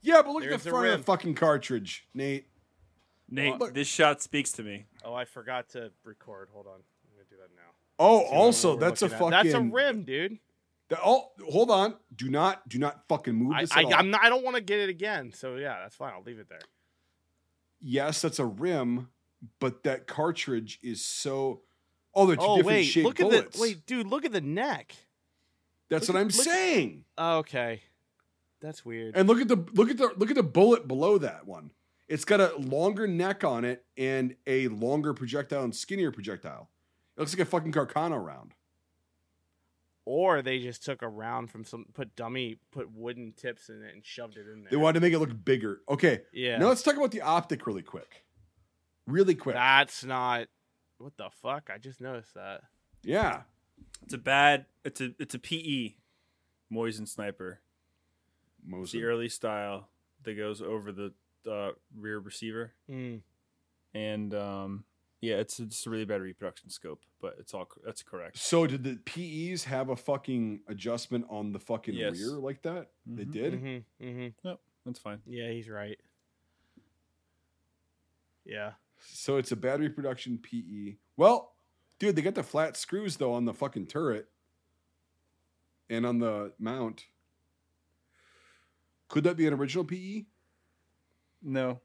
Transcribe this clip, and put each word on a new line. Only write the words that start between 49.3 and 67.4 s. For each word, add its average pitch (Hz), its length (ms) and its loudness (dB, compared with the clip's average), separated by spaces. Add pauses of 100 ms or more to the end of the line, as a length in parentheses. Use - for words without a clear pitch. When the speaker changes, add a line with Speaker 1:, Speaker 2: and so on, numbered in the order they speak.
Speaker 1:
quick. - 180 -4
Speaker 2:
That's 135 500 4
not, 123 440 -2 (500)
what 143 180 -20
the 98 120 -14 (140)
fuck? 143 300 -8
I 101 60 -12
just 127 220 -18
noticed 123 340 -12
that. 95 280 -14 (420)
Speaker 1:
Yeah. 165 380 -2 (600)
Speaker 3:
It's - 120 -14
a 131 40 -10
bad, 139 480 4 (180)
it's - 160 -10
a, 127 200 -6
it's 143 140 -10
a 131 40 -10
P - 180 -8
E 139 400 -6 (800)
Mosin 110 320 -6
sniper. 95 540 -10 (1040)
It's 90 100 -14
Speaker 1:
Mosin. 92 180 -12
Speaker 3:
the 113 120 -6
early 117 240 -2
style 104 600 -6 (360)
that 110 100 -10
goes 104 260 -8
over 104 300 -8
the, 98 220 -10 (380)
uh, 101 200 -6 (260)
rear 107 220 -10
receiver. 110 540 -12 (180)
Speaker 2:
Mm. 123 300 -12 (720)
Speaker 3:
And, 107 400 -6
um, 101 500 -8 (380)
yeah, 113 140 -2
it's, 107 240 -6
it's 107 260 -10
a 117 40 -10
really 110 160 -6
bad 101 160 -4
reproduction 92 480 -14
scope, - 320 -16 (180)
but - 180 -12
it's - 160 -20